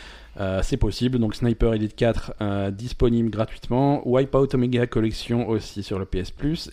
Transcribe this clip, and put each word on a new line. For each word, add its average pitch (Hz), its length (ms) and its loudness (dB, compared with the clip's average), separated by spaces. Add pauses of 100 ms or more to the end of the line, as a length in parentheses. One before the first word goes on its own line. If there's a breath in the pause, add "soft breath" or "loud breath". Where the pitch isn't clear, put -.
(400 loud breath)
euh, 95 240 0
c'est 139 140 0
possible. 120 420 0
Donc 110 160 0
Sniper 117 380 2
Elite 107 240 -2
quatre, - 420 2
euh, 101 320 -2
disponible 117 580 2
gratuitement. 123 800 0
Wipeout 135 480 2
Omega 123 320 2
Collection 113 600 0
aussi 104 340 -4
sur 95 160 -4
le 95 60 -4
P - 140 -2
S 87 120 -6
Plus. - 420 -4